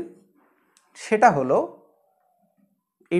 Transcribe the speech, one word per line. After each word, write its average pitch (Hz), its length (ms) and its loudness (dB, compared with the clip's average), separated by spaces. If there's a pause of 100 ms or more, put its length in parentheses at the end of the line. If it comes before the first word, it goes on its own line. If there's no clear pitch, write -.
(1040)
সেটা 214 320 4
হলো 135 220 0 (1600)
a - 40 2